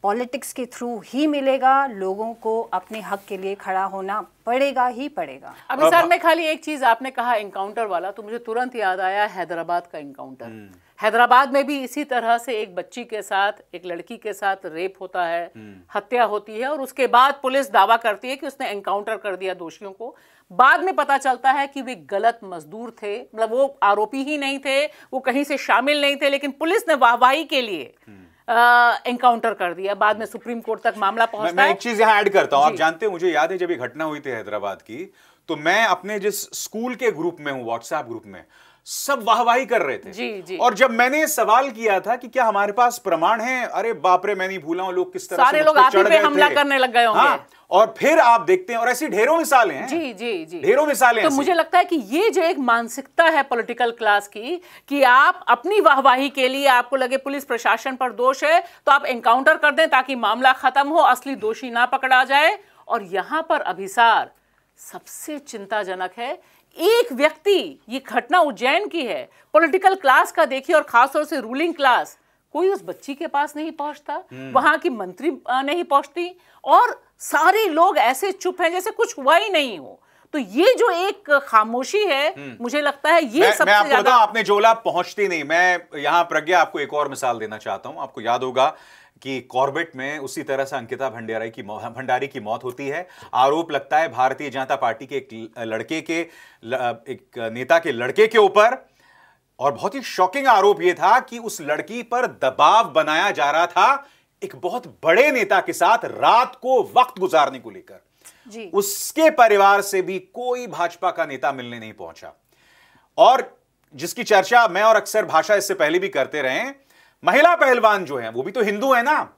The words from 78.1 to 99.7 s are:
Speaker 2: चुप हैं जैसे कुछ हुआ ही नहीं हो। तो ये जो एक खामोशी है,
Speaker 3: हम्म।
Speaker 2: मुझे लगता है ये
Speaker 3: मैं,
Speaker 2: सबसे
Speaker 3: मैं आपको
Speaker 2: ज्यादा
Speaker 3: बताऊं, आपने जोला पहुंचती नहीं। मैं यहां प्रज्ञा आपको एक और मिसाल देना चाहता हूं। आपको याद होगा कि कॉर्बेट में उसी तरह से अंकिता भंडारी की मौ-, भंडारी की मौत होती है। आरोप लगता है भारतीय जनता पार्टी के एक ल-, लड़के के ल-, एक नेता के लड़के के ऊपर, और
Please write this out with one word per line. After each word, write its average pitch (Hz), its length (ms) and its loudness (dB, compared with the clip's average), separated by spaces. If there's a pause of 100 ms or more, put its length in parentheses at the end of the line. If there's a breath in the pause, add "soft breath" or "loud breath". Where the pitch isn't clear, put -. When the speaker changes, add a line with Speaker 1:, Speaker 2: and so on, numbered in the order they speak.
Speaker 2:
चुप 370 300 -6
हैं 330 80 0
जैसे 370 200 -6
कुछ 440 280 -4
हुआ 277 180 2
ही 427 120 0
नहीं 285 300 -2
हो। 104 220 -20 (320 soft breath)
तो 311 60 -6
ये 269 360 2
जो 427 160 2
एक 349 520 -2
खामोशी 247 640 0
है, 294 240 0
Speaker 3:
हम्म। 277 320 -10
Speaker 2:
मुझे 240 200 -4
लगता 285 300 -2
है 330 140 4
ये 247 160 -2
Speaker 3:
मैं, - 120 6
Speaker 2:
सबसे 311 120 2
Speaker 3:
मैं 285 80 4
आपको 208 160 4
Speaker 2:
ज्यादा 254 220 4
Speaker 3:
बताऊं, 247 120 8
आपने 214 200 0
जोला 208 300 4
पहुंचती 185 560 -2
नहीं। 165 160 -4
मैं 175 540 0
यहां 151 260 2
प्रज्ञा 170 360 0
आपको 156 200 -2
एक 143 140 -8
और 147 140 -2
मिसाल 127 300 -4
देना 107 200 -10
चाहता 104 300 -10
हूं। 160 140 -14
आपको 123 180 -14
याद 117 220 -2
होगा 131 340 0 (460 soft breath)
कि 131 180 -8
कॉर्बेट 139 560 -4
में 139 220 -10
उसी 139 240 -12
तरह 139 220 -4
से 135 120 -10
अंकिता 127 340 -8
भंडारी 113 400 -8
की 123 120 -18
मौ-, 107 200 -12
भंडारी 127 460 -6
की 135 120 -12
मौत 113 240 -8
होती 127 240 -10
है। 170 200 -8 (260 loud breath)
आरोप 151 360 0
लगता 147 280 -2
है 156 140 -2
भारतीय 131 380 -4
जनता 131 260 -4
पार्टी 127 300 -4
के 139 100 -10
एक 131 160 -8
ल-, 113 300 -14
लड़के 113 380 -6
के 165 260 -6 (380 loud breath)
ल-, 120 300 -4 (140)
एक 117 440 -10
नेता 127 260 2
के 165 140 -2
लड़के 131 340 2
के 220 120 2
ऊपर, 208 500 4 (720 soft breath)
और 139 140 0